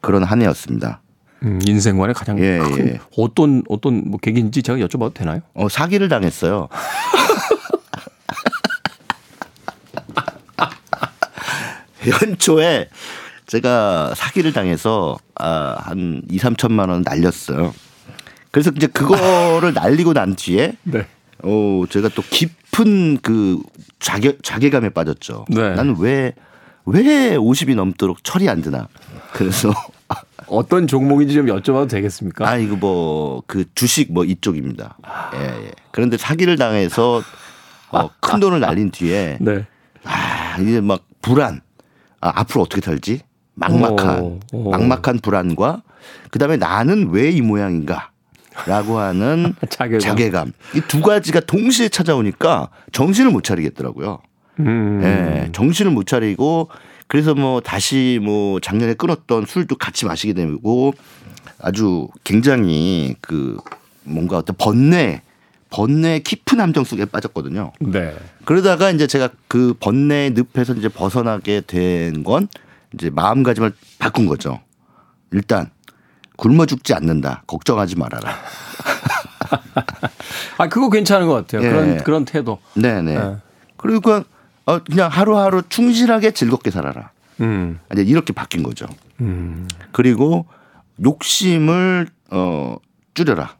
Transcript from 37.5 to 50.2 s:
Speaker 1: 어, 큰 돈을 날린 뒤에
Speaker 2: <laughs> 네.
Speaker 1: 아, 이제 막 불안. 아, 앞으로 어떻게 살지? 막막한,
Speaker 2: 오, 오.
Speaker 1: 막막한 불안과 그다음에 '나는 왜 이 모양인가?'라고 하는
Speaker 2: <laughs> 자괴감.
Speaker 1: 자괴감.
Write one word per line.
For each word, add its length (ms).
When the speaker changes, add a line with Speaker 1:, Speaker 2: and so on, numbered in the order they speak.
Speaker 1:
어, 180
큰 200
돈을 200
날린 300
뒤에 480
Speaker 2:
<laughs> 20
네. 260
Speaker 1:
아, 560
이제 200
막 220
불안. 400
아, 200
앞으로 220
어떻게 180
살지? 400
막막한, 680
Speaker 2:
오, 200
오. 180
Speaker 1:
막막한 480
불안과 640
그다음에 260
'나는 540
왜 200
이 120
모양인가?'라고 1600
하는 640
Speaker 2:
<laughs> 80
자괴감. 320
Speaker 1:
자괴감. 520